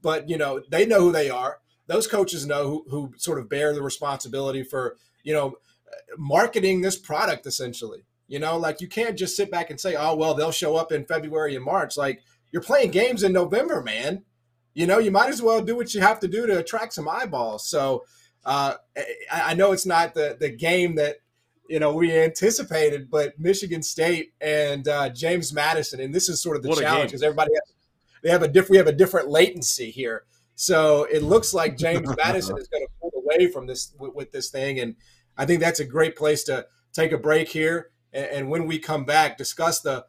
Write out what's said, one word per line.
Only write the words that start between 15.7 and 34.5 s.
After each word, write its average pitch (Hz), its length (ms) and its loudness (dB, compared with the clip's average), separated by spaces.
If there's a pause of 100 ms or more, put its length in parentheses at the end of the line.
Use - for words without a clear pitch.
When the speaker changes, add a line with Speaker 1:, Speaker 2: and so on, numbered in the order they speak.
Speaker 1:
what 240 160 -6
you 208 80 -2
have 185 200 4
to 185 80 -4
do 220 180 -2
to 196 120 2
attract 226 360 -6
some 156 140 -8
eyeballs. 139 600 -6
So, 135 360 -2 (400)
uh, 139 300 0 (220)
I, 151 540 -6
I 165 40 -2
know 196 180 4
it's 185 120 -2
not 170 300 2
the, 151 260 -2
the 151 80 -2
game 165 460 0
that, 147 220 0 (520)
you 156 100 -4
know, 151 140 2
we 165 200 2
anticipated, 160 1000 2
but 147 280 0
Michigan 170 440 -2
State 160 580 -2
and, 147 480 0
uh, 143 220 0
James 156 420 -4
Madison, 151 480 -2
and 135 140 -8
this 185 140 0
is 160 140 -4
sort 160 140 -2
of 127 60 -6
the 135 80 -4
Speaker 2:
What 156 80 2
a 143 40 0
Speaker 1:
challenge 147 280 0
Speaker 2:
game. 135 80 -10
Speaker 1:
'cause 131 40 -2
everybody 151 300 2
has, 151 220 -2 (480)
they 160 80 2
have 175 120 6
a 156 60 2
diff-, 185 220 6
we 190 80 10
have 170 80 8
a 147 60 4
different 160 360 4
latency 151 640 2
here. 117 340 -8 (300)
So 156 500 4
it 151 180 0
looks 202 300 4
like 160 240 -2
James 165 320 -2
Speaker 2:
<laughs> 131 80 -2
Speaker 1:
Madison 185 400 0
is - 120 -12
gonna 147 180 -4 (140)
pull 170 140 -8
away 156 360 4
from 127 160 -10
this - 320 -10
with, 135 160 -12
with 135 180 -12
this 135 160 -8
thing, 135 320 -4